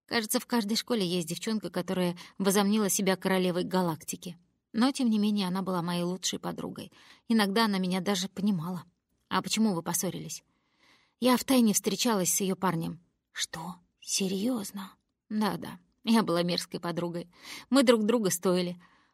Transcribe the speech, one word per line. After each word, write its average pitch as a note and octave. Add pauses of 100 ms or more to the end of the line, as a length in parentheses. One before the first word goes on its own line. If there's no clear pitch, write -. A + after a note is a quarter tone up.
Кажется, A3+
в A3+
каждой A3+
школе A3
есть E3+
девчонка, G#3
которая F3+ (220)
возомнила G3
себя F#3+
королевой F#3
галактики. F3 (360)
Но, B3
тем C4+
не A3
менее, G#3
она F#3
была F#3
моей F3
лучшей F3+
подругой. - (360)
Иногда A3
она G3+
меня F#3
даже F#3
понимала. F3+ (440)
«А F#3
почему G#3+
вы E3
поссорились?» E3 (800)
«Я B3
втайне A#3
встречалась G3+
с -
её F#3+
парнем». E3+ (320)
«Что? F3 (240)
Серьёзно?» G3 (360)
«Да-да, G3 (260)
я A3+
была E3+
мерзкой F3
подругой. E3+ (420)
Мы C4+
друг A#3
друга A3
стоили. F3+ (340)